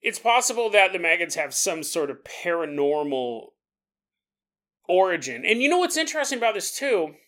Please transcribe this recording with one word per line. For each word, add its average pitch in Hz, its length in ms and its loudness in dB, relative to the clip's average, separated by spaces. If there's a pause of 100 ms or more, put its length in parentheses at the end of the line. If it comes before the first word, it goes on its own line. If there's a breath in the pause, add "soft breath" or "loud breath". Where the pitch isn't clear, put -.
It's - 180 -4
possible 233 520 2
that 196 220 6
the 190 60 -4
maggots 170 360 0
have 147 180 -4
some 160 300 -2
sort 147 280 -2
of - 120 -10
paranormal 147 1300 -2 (1400)
origin. 170 560 2
And 233 180 2
you 277 60 2
know 349 100 4
what's 359 180 0
interesting 302 420 -2
about 226 160 0
this - 220 -6
too 196 380 -2 (140)